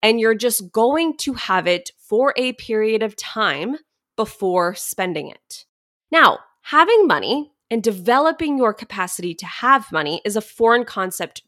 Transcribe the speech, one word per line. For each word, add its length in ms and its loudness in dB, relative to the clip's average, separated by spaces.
and 160 4
you're 160 2
just 360 -4
going 460 2
to 160 -6
have 320 -2
it 320 0
for 400 0
a 160 -2
period 480 -2
of 140 -4
time 600 -4
before 580 -2
spending 540 -6
it. 360 -20
Now, 280 4
having 460 4
money 460 -2
and 100 -2
developing 760 0
your 160 2
capacity 600 -8
to 120 -14
have 460 0
money 340 -2
is 100 -2
a 60 -2
foreign 420 2
concept 640 -8